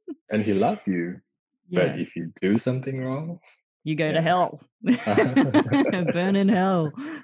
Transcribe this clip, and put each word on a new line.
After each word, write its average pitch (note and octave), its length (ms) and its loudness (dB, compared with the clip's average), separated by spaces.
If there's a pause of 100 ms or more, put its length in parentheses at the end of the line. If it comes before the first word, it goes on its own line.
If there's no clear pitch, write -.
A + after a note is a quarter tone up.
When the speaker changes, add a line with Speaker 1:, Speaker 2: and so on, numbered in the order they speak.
(320)
Speaker 1:
And G#2+ 100 0
he G#2 120 0
loved G#2 320 0
you, F2+ 340 -4 (520)
but E2+ 240 2
Speaker 2:
Yeah. F2 60 -4
Speaker 1:
if - 140 -12
you E2+ 240 -8
do G2+ 180 2
something C3 440 -4
wrong, D3 360 -8 (460)
Speaker 2:
You D#3 120 -4
go D#3 120 0
to D3+ 60 -2
Speaker 1:
yeah. E3 60 2
Speaker 2:
hell. E3+ 400 0 (220)
<laughs> - 0 -
Speaker 1:
<laughs> A3+ 1300 2
Speaker 2:
Burn F#3 240 0
in G3 120 2
hell. F3+ 440 2 (320)